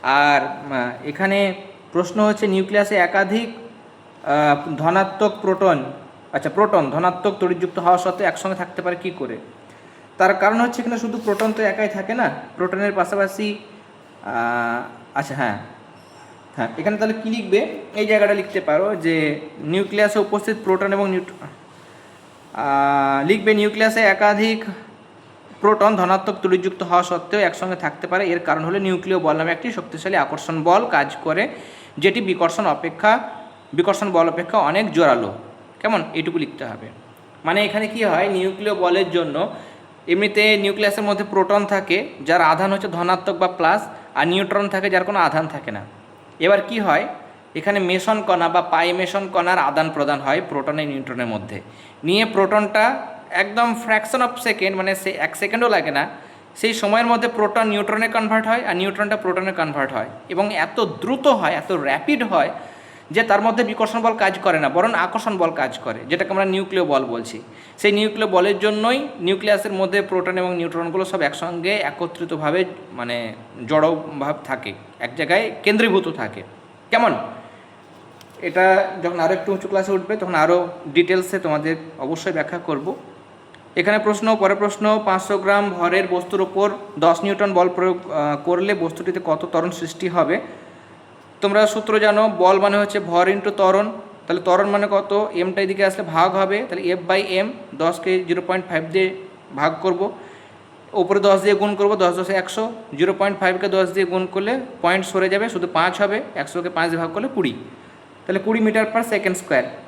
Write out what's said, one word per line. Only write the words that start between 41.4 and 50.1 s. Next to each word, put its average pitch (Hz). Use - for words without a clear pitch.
থাকে 190
যার 170
আধান 165
হচ্ছে 196
ধনাত্মক 180
বা 180
প্লাস, 180
আর 143
নিউট্রন 196
থাকে 196
যার 180
কোনো 202
আধান 156
থাকে 143
না। 101
এবার 196
কি 226
হয়, 185
এখানে 202
মেসন 185
কণা 170
বা 175
পাই 170
মেসন 190
কণার 180
আদান 143
প্রদান 143